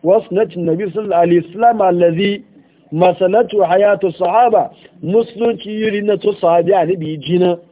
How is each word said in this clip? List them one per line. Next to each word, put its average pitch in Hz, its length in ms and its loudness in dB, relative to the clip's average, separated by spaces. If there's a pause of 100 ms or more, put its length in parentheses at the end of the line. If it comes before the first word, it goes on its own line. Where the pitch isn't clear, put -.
Wa 196 240 2
sunnati 180 320 -4
nabi 170 320 -2
sallallahu 190 300 -2
alaihi 170 260 2
wasallam 226 340 0
allazi 185 600 0 (480)
masalatu 185 720 0
hayatu 190 480 0
sahaba. 202 600 0 (320)
Musulunci 214 680 -2 (120)
yuri 208 200 -2
na 208 160 0
to 202 160 -2
sahabi 170 400 2
Annabi 160 440 -2
jina 175 400 0 (140)